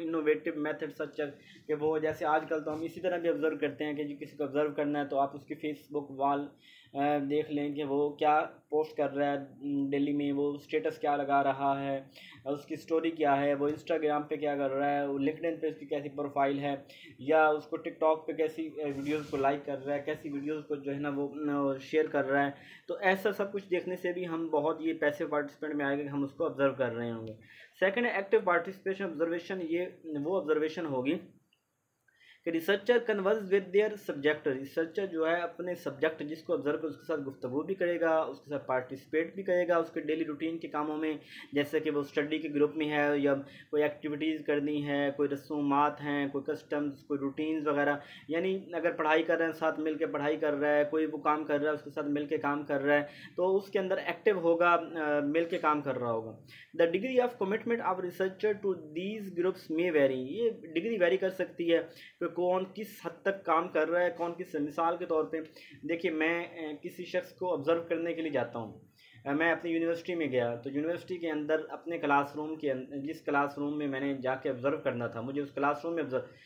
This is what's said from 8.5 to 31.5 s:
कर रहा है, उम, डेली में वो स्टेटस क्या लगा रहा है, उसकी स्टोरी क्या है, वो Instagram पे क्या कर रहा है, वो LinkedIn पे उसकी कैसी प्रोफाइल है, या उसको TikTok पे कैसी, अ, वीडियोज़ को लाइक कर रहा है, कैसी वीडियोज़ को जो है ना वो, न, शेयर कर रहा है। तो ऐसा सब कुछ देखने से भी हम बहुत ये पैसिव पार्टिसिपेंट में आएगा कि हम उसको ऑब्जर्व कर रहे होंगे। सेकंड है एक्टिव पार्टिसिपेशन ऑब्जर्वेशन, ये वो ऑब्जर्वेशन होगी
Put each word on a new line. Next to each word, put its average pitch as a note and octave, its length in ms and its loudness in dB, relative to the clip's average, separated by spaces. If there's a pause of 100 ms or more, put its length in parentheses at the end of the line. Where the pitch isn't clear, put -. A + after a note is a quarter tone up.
कर C#3+ 120 2
रहा C#3+ 220 2
है, C#3+ 60 0
उम, C#3 520 -2
डेली C#3+ 240 2
में C#3+ 180 2
वो C#3+ 260 0
स्टेटस D#3 420 -2
क्या D3 160 2
लगा C#3 260 4
रहा C#3 380 2
है, C#3 300 -4 (380)
उसकी C#3+ 280 -4
स्टोरी E3 360 0
क्या D3+ 220 4
है, C#3+ 200 2
वो C#3+ 160 0
Instagram D3+ 520 0
पे D3 160 -4
क्या C#3+ 200 0
कर C#3 120 0
रहा C#3 200 2
है, C#3+ 180 2
वो C#3 120 -2
LinkedIn D#3 420 -2
पे D#3 80 0
उसकी D3 160 -10
कैसी C#3+ 240 -4
प्रोफाइल C#3+ 500 0
है, C#3 260 -4 (360)
या D#3 280 6
उसको D3+ 280 -2
TikTok D#3+ 380 2
पे D#3 180 -8
कैसी, D#3 340 -2
अ, D3 200 -6
वीडियोज़ C#3+ 440 -4
को D3 60 -2
लाइक C#3 280 0
कर C#3 120 -4
रहा C#3 180 -4
है, C#3+ 80 -4
कैसी D3+ 260 -6
वीडियोज़ D3 340 -4
को D3+ 120 -4
जो C#3 160 -6
है C#3 80 -4
ना D3 100 -2
वो, C#3 260 -4
न, C#3+ 440 0
शेयर D#3 280 0
कर C#3+ 180 0
रहा C#3 180 4
है। C#3 120 -2 (320)
तो F3 120 -4
ऐसा F#3+ 320 4
सब G3+ 200 -2
कुछ G3 120 -6
देखने F3+ 320 -2
से F3 180 -2
भी F3+ 100 -4
हम E3 260 -4
बहुत D#3 320 2
ये D#3+ 120 0
पैसिव D3 340 0
पार्टिसिपेंट D3 460 -4
में D3 120 0
आएगा C#3+ 180 0
कि C#3+ 60 -6
हम C#3 140 -2
उसको C#3 220 -2
ऑब्जर्व C3+ 280 2
कर B2+ 160 0
रहे A#2 200 -4
होंगे। A2 280 -8 (420)
सेकंड G3 260 2
है G#3 140 0
एक्टिव - 220 4
पार्टिसिपेशन F#3+ 640 0
ऑब्जर्वेशन, E3+ 560 -2
ये F3 440 -4
वो D#3 360 -2
ऑब्जर्वेशन D#3 440 0
होगी C#3 340 0 (1300)